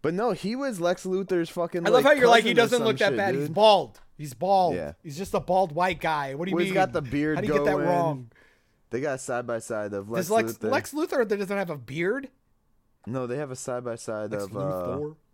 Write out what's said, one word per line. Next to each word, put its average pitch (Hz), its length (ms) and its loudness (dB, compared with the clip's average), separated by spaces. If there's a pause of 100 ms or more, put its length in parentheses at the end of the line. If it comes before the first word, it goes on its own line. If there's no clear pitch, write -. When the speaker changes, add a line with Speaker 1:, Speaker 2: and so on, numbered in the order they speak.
Speaker 1:
But 165 120 0
no, 214 180 0
he 196 240 -4
was 262 240 -4
Lex 175 260 0
Luthor's 185 440 -2
fucking, 175 360 -4
Speaker 2:
I 202 40 2
love 247 140 6
Speaker 1:
like, - 20 2
Speaker 2:
how 294 140 6
you're 240 100 8
like, 226 160 8
"He 240 80 2
Speaker 1:
cousin 226 40 6
or 233 60 8
Speaker 2:
doesn't 233 220 2
look 214 140 2
Speaker 1:
some - 0 -
Speaker 2:
that 208 120 4
Speaker 1:
shit, 120 60 0
Speaker 2:
bad. 190 180 0
He's 143 120 -2
Speaker 1:
dude. 160 60 -8
Speaker 2:
bald. 190 460 6 (180)
He's 147 160 -12
bald. 180 420 2
Speaker 1:
Yeah. 76 180 -6 (100)
Speaker 2:
He's 147 140 -14
just 190 160 -8
a 196 80 0
bald 180 320 2
white 175 260 0
guy. 143 360 -2
What 165 100 -6
do 190 60 -4
you 185 40 0
Speaker 1:
Well, 175 80 0
Speaker 2:
mean? - 40 0
Speaker 1:
he's 185 60 -2
got 180 200 2
the 160 80 -2
beard 143 340 -2
Speaker 2:
How 180 60 -2
do 139 60 -2
you 147 60 0
get 143 120 2
that 147 80 4
Speaker 1:
going. 147 140 0
Speaker 2:
wrong?" 160 440 0 (600)
Speaker 1:
They 123 100 -4
got 143 140 -2
a 127 40 -12
side 123 260 -4
by 117 140 -4
side 104 340 -6
of 98 160 -6
Lex 156 180 -4
Speaker 2:
Does 190 40 -2
Lex, 220 220 0
Speaker 1:
Luthor. - 180 -4
Speaker 2:
Lex - 220 -4
Luthor 294 340 -2
doesn't 202 300 -2
have 185 120 -4
a 151 80 -8
beard? 175 520 -4 (760)
Speaker 1:
No, 127 220 -6
they 123 100 -4
have 147 140 -8
a 127 40 -10
side 123 280 -8
by 117 120 -6
side 107 360 -8
Speaker 2:
Lex 101 140 -6
Speaker 1:
of, 98 120 -12
uh, - 40 -6
Speaker 2:
Luthor? 95 540 -4 (180)